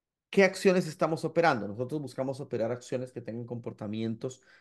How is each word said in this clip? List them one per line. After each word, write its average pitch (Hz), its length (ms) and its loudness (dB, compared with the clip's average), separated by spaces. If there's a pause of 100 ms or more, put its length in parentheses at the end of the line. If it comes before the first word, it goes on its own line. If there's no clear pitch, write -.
(300)
¿qué 196 140 8
acciones 185 420 4
estamos 156 380 0
operando? 151 420 4
Nosotros 123 340 -6
buscamos 135 400 -6
operar 123 300 -2
acciones 123 400 -6
que 120 100 -12
tengan 117 260 -10
comportamientos 113 960 -6 (180)